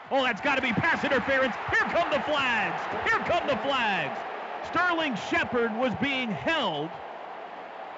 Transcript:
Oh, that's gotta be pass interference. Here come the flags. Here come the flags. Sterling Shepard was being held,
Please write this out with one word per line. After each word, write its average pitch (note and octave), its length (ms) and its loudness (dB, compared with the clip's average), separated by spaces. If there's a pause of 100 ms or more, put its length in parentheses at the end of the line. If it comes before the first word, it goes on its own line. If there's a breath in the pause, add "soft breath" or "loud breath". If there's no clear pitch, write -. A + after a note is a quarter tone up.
(100)
Oh, C4 140 2
that's A3+ 160 0
gotta C#4 200 2
be B3 120 0
pass D4+ 320 2
interference. C4 500 2 (160)
Here G#4+ 200 2
come D#4+ 200 2
the C#4+ 100 2
flags. A#3 600 0 (260)
Here A4+ 120 4
come E4+ 260 2
the C#4 120 2
flags. G#3+ 600 0 (480)
Sterling E4 480 2 (160)
Shepard A#3+ 460 2
was B3 160 2 (100)
being C4 280 0
held, F3 600 0 (1080)